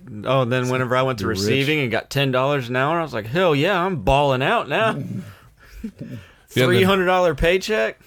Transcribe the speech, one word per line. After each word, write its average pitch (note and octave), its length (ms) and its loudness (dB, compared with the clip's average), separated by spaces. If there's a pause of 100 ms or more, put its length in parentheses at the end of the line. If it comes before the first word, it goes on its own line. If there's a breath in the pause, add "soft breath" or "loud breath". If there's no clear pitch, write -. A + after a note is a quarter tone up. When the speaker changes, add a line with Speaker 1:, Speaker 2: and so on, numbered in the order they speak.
(260)
Speaker 1:
Oh, C3 180 2
then B2+ 240 0
whenever B2+ 280 0
I C3 60 4
went C3 180 -2
to - 20 -4
Speaker 2:
You're A2+ 80 -2
rich. G#2 100 -2
Speaker 1:
receiving C3+ 400 0
and B2+ 100 -2
got - 200 -4
ten C#3 200 0
dollars C3 380 0
an B2+ 80 -4
hour, D3 220 0
I E3 40 -2
was C#3 120 -8
like, G#2+ 120 -6
"Hell E3+ 300 2
yeah, F3 260 0
I'm F#3 200 -2
balling C3+ 400 2
out F#3 260 0
now." F#3+ 300 0 (100)
<laughs> A#2+ 40 -10 (680 loud breath)
Speaker 3:
Yeah, A3+ 100 -10
and A#2+ 260 -14 (360 loud breath)
then - 120 2
Speaker 1:
Three F#3 160 4
hundred F#3+ 240 4
dollar F3+ 280 2
paycheck. F#3+ 720 0